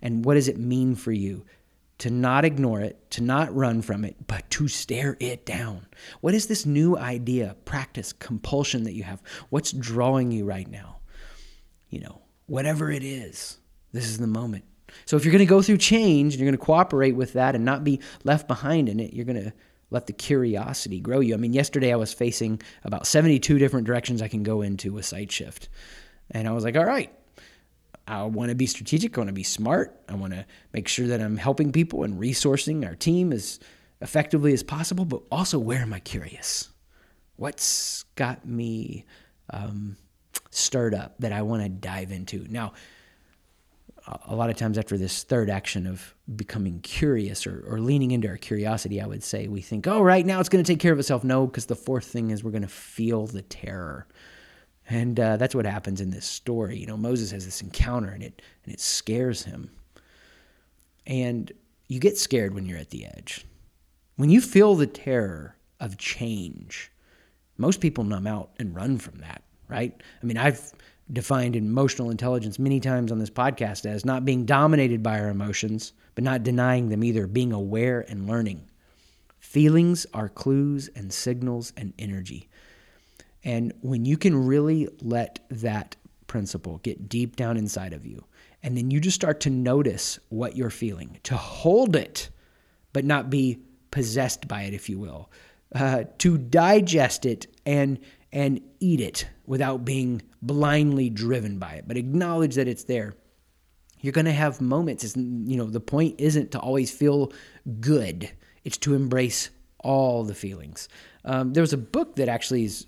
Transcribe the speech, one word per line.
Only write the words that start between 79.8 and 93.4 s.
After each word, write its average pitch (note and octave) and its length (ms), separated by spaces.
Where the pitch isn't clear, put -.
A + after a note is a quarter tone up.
are G#2+ 160
clues C#3 640
and G2+ 160
signals B2 640
and G#2+ 240
energy. G2 520
And A#2+ 360
when B2+ 240
you D3 100
can D3 300
really D3 420
let A#2 380
that A2 460
principle F#2 520
get G#2 320
deep A#2+ 260
down A#2 220
inside G2+ 340
of C2+ 140
you, - 180
and B2+ 120
then B2 160
you D3 100
just F3+ 160
start D3+ 240
to C#3+ 100
notice B2+ 680
what A#2 260
you're A#2+ 140
feeling, F2+ 540
to B2+ 120
hold G3 580
it, - 360
but C3+ 100
not C#3 240
be C3 300